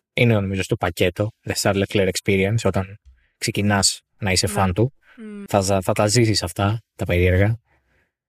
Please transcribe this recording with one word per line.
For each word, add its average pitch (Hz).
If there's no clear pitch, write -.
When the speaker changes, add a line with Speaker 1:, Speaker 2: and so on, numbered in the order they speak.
Speaker 1:
Είναι, 120
νομίζω, 98
στο -
πακέτο, 95
the 98
Charles 98
Leclerc 95
experience, 98
όταν 95
ξεκινάς 101
να 95
είσαι 92
Speaker 2:
Ναι. 98
Speaker 1:
φαν 95
του. 117
Speaker 2:
Μμμ. 208
Speaker 1:
Θα 104
ζα-, 95
θα 107
τα 107
ζήσεις 107
αυτά, 101
τα 98
περίεργα. 92